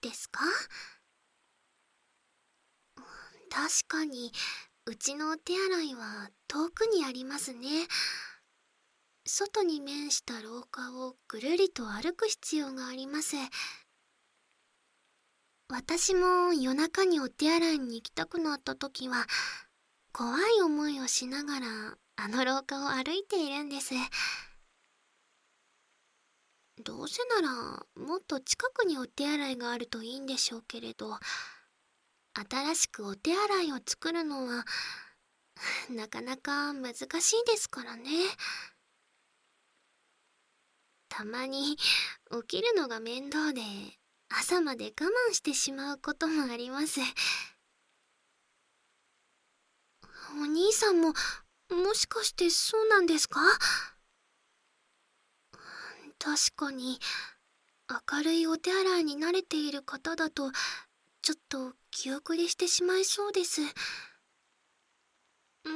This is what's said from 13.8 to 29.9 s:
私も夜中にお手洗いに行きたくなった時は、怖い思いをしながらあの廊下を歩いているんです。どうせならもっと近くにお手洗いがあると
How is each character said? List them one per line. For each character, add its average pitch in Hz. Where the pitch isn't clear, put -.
私 320
も 359
夜 262
中 330
に 349
お 254
手 302
洗 330
い 302
に 240
行 226
き -
た 320
く 349
な 311
っ -
た 262
時 262
は、 240
怖 240
い 427
思 302
い 285
を 254
し -
な 269
が 285
ら 220
あ 202
の 247
廊 262
下 277
を 285
歩 269
い 392
て 381
い 285
る 285
ん 294
で 277
す。 262
ど 226
う 294
せ -
な -
ら 254
も 320
っ -
と 277
近 -
く 466
に 311
お 254
手 285
洗 294
い 254
が 240
あ 240
る 240
と 226